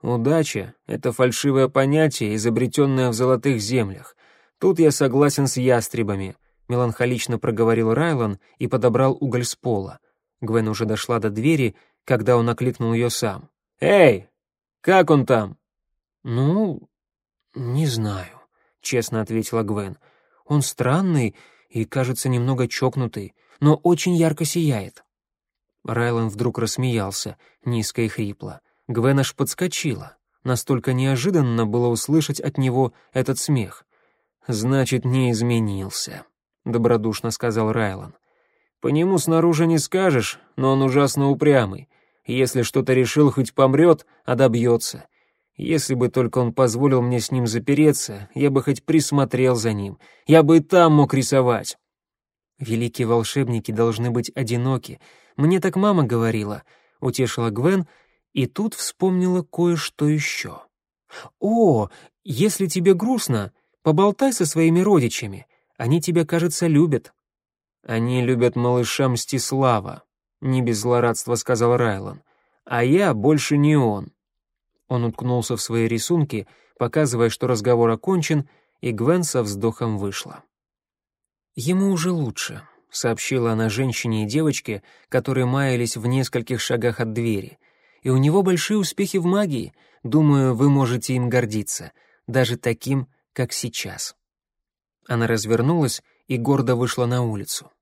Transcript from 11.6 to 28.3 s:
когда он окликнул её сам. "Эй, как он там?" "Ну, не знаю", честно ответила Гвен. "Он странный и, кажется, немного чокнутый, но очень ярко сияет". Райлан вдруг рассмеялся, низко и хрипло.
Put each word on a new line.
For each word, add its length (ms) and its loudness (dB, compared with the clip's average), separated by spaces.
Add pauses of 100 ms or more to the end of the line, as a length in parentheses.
когда 320 2
он 120 2
окликнул 440 -2
её 160 0
сам. 400 -6 (320)
"Эй, 480 4 (540)
как 280 4
он 140 4
там?" 320 -2 (640)
"Ну, 680 -2 (680)
не 320 -4
знаю", 540 -6 (400)
честно 420 -4
ответила 400 -4
Гвен. 340 -6 (480)
"Он 180 0
странный 720 0 (360)
и, 140 -4
кажется, 440 -4
немного 400 0
чокнутый, 680 -4 (260)
но 160 6
очень 380 2
ярко 300 2
сияет". 580 -2 (840)
Райлан 440 -2
вдруг 300 -4
рассмеялся, 800 -4 (280)
низко 380 -4
и 60 0
хрипло. 520 -10 (280)